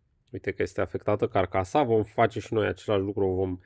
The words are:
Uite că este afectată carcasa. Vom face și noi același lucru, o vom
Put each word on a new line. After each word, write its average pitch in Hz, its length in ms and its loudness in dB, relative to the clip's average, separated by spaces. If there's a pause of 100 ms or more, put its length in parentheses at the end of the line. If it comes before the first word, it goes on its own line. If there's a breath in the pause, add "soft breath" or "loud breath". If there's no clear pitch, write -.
(300)
Uite 98 220 -6
că 104 100 -4
este 90 180 -4
afectată 104 480 -2
carcasa. 95 540 0
Vom 113 200 2
face 110 380 0
și - 140 -8
noi 104 120 2
același 98 360 0
lucru, 98 240 0
o 92 80 0
vom 90 320 -2